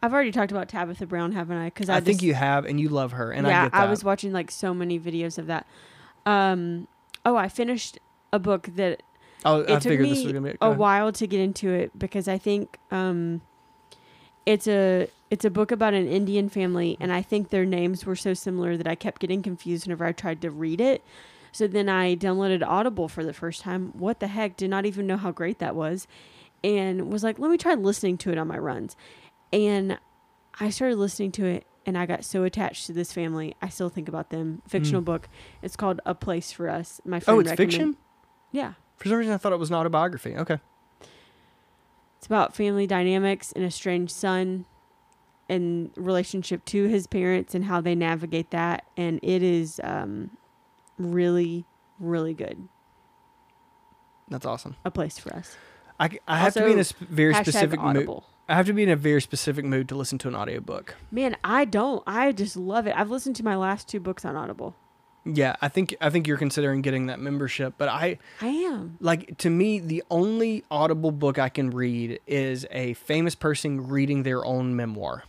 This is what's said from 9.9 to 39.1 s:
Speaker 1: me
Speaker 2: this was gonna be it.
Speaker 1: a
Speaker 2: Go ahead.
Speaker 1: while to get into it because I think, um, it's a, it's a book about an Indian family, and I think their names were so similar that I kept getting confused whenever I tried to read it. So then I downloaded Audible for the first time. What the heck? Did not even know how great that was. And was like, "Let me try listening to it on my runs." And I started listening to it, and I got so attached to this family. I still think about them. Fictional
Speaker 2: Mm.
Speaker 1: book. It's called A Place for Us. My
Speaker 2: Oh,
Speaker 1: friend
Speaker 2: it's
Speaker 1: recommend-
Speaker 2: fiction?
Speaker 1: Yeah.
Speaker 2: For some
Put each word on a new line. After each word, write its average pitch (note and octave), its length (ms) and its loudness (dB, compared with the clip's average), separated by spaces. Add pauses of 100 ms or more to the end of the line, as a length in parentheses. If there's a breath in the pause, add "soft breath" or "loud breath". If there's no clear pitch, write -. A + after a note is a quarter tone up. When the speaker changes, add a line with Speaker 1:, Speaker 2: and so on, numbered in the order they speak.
Speaker 1:
me C#3 80 6
Speaker 2:
this B3 140 2
was - 80 -2
gonna C#3 120 -2
be C#3 60 -4
it. - 60 -8
Speaker 1:
a - 20 -12
Speaker 2:
Go - 100 4
ahead. A3 100 4
Speaker 1:
while G#3 340 4
to G#3+ 140 -2
get F#3+ 140 2
into F#3+ 300 0
it F3+ 280 0
because G3 300 -2
I F#3+ 100 0
think, G3+ 400 -2 (120)
um, F3 520 0 (1040 soft breath)
it's G#3 220 4
a, F#3+ 400 4 (220)
it's - 140 -2
a G#3+ 60 6
book G#3 200 2
about G#3+ 240 2
an F#3 140 2
Indian G3 400 2
family, F3+ 520 0
and F3+ 120 -2
I F3+ 100 0
think G#3 280 -2
their F#3+ 140 2
names F3+ 400 0
were F#3 120 -2
so F#3 180 0
similar F3+ 420 -2
that E3 120 -4
I E3 80 0
kept - 240 -8
getting F#3+ 220 -2
confused F3 440 -4
whenever E3+ 180 -4
I E3 80 0
tried E3 300 -6
to E3+ 80 -4
read D#3+ 300 -4
it. C4 220 2 (500 loud breath)
So G#3+ 140 0
then G3+ 220 2
I F#3 280 4
downloaded F#3+ 500 2
Audible G3 420 0
for D#3+ 160 -6
the D#3 80 -4
first E3 300 -8
time. F#3 340 -4
What G3+ 240 -2
the G3+ 80 -4
heck? G3+ 280 -4
Did F#3+ 140 -2
not G3 160 0
even G3 200 -2
know F#3+ 100 0
how F#3+ 160 -4
great F3 280 -4
that E3 160 -4
was. E3 300 -4 (580 loud breath)
And F#3+ 480 0
was G#3 100 -2
like, A3 160 -2
"Let C#4+ 120 0
me E4+ 80 4
try E4+ 160 4
listening G3 440 0
to - 140 -4
it E3 60 0
on D#3+ 100 -2
my - 100 -6
runs." - 380 -6 (560 loud breath)
And G3+ 460 2 (640)
I G#3 100 0
started B3+ 260 0
listening G3+ 360 -2
to G3+ 120 -2
it, F3+ 220 -2 (180)
and F#3 140 -2
I F3 80 0
got - 180 -4
so F#3 200 0
attached F#3 420 -4
to F3 80 -10
this E3+ 180 -4
family. D#3+ 480 -4
I F#3+ 80 -8
still F3 220 -4
think D#3+ 180 -8
about D#3+ 220 -8
them. D#3+ 360 -6
Fictional D3 360 0
Speaker 2:
Mm. - 40 -4
Speaker 1:
book. E3 220 -4 (320 loud breath)
It's - 160 -10
called F#3+ 300 -2
A F3+ 80 -2
Place F3 380 -6
for E3+ 180 -6
Us. D#3+ 340 -8
My F3+ 140 -4
Speaker 2:
Oh, - 20 -4
Speaker 1:
friend A3 220 6
Speaker 2:
it's E3 80 2
Speaker 1:
recommend- F3 220 4
Speaker 2:
fiction? D4 240 0 (540)
Speaker 1:
Yeah. C4 240 -6 (220)
Speaker 2:
For - 120 -4
some A3+ 100 2